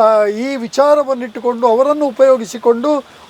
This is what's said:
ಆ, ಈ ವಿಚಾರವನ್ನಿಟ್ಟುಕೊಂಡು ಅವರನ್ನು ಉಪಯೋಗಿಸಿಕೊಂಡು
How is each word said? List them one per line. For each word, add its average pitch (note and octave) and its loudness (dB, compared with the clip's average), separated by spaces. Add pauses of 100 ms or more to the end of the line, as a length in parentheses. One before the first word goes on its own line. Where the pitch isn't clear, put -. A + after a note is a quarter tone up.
ಆ, G#3+ 2
ಈ A#3+ -4
ವಿಚಾರವನ್ನಿಟ್ಟುಕೊಂಡು B3 -2
ಅವರನ್ನು C#4+ 0
ಉಪಯೋಗಿಸಿಕೊಂಡು B3 0 (240)